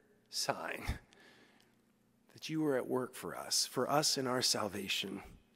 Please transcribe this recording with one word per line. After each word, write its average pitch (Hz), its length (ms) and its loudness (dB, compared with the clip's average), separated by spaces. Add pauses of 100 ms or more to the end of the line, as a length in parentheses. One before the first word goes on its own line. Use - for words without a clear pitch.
(300)
sign - 540 -4 (1500)
that - 160 -12
you 156 160 0
are 139 120 4
at 120 100 -2
work 127 280 -2
for 80 220 -6
us, - 280 0
for - 240 0
us 151 280 4
in 131 100 0
our 127 140 2
salvation, 101 800 0 (340)